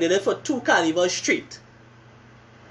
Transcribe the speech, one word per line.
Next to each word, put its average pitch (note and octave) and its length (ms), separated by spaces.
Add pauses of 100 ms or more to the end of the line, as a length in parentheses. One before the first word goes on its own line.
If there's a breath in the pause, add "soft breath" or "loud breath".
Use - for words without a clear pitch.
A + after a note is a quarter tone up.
they E3 80
did - 40
it G4 100
for G#3 140
two B3+ 260
carnivals F3 500
straight. - 480 (1120)